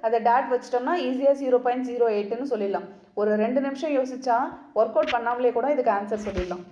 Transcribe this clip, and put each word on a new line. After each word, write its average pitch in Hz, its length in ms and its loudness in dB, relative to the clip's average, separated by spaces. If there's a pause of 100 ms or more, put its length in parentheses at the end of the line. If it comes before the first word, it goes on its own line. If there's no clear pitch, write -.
அதை 226 220 2
டாட் 254 260 4
வச்சிட்டோம்னா 247 400 -2 (140)
ஈஸியா 269 240 4 (100)
ஜீரோ 254 240 4
பாயிண்ட் 254 240 0
ஜீரோ 240 160 2 (100)
எயிட்னு 226 360 -4
சொல்லிடலாம். 196 360 -2 (320)
ஒரு 208 100 2 (120)
ரெண்டு 254 220 2
நிமிஷம் 277 320 -4
யோசிச்சா 254 400 0 (440)
ஒர்க் 226 180 2
அவுட் - 160 0
பண்ணாமலே 240 420 0
கூட 233 180 0
இதுக்கு 247 220 2
ஆன்சர் 208 300 -4
சொல்லிடலாம். 180 460 -6